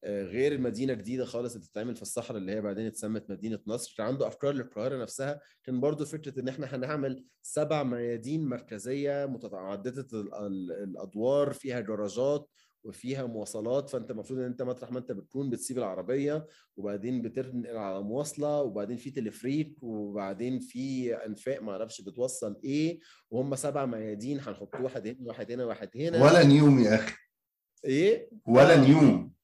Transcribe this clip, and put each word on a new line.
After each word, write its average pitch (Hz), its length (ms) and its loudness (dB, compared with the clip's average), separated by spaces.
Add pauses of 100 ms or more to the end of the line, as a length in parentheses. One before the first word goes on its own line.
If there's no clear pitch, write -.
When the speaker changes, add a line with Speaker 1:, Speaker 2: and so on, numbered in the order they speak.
Speaker 1:
آه، 101 200 -4
غير 117 280 0
المدينه 127 420 -2
جديده 117 320 -6
خالص 120 300 -6
اللي 101 120 -16
بتتعمل 110 280 -8
في - 60 -16
الصحراء 113 360 -8
اللي 92 140 -6
هي 107 100 -4
بعدين 104 240 -4
اتسمت 107 440 -6
مدينه 101 380 -6
نصر، 113 300 -6
كان 107 100 -4
عنده 131 200 -2
افكار 143 260 -4
للقاهره 127 480 -6
نفسها. 139 400 -8 (220)
كان 127 160 -4
برضو 147 260 0
فكره 151 340 -10
ان 127 80 -4
احنا 131 280 -8
هنعمل 135 500 -4 (160)
سبع 151 420 -2
ميادين 120 640 -4
مركزيه 135 800 -4
متعدده 104 880 -8
ال-، 107 200 -6
ال-، 95 380 -6
الادوار، 104 800 -2
فيها 123 260 -6
جراجات 110 680 -2 (340)
وفيها 127 420 -8
مواصلات، 117 640 -4
فانت 120 220 -8
المفروض 113 280 -8
ان 127 60 -2
انت 123 160 -6
مطرح 123 300 -6
ما 127 80 -4
انت 127 120 -10
بتكون 131 380 -6
بتسيب 120 280 -6
العربيه، 127 720 -2 (300)
وبعدين 104 440 -4
بتنقل 120 560 -6
على 98 260 -6
مواصله، 147 580 -2
وبعدين 107 360 -4
في 135 140 -12
تلفريك، 139 720 -6
وبعدين 104 760 -4
في 127 560 -4
انفاق 110 460 -6
ما 107 100 -8
اعرفش 110 300 -8
بتوصل 104 640 -6
ايه، 151 360 -2 (320)
وهم 131 240 -2
سبع 139 300 -2
ميادين 113 540 -6
هنحط 101 360 -12
واحد 123 320 -6
هنا 123 100 -8 (100)
واحد 110 240 -8
هنا 123 140 -4
واحد 104 300 -6
هنا. 135 280 4
Speaker 2:
ولا 165 200 10
نيوم 143 360 10
يا 107 160 8
اخي. - 200 0 (680)
Speaker 1:
ايه؟ 156 440 2 (160)
Speaker 2:
ولا 139 280 10
Speaker 1:
آه. 139 140 10
Speaker 2:
نيوم. 135 560 8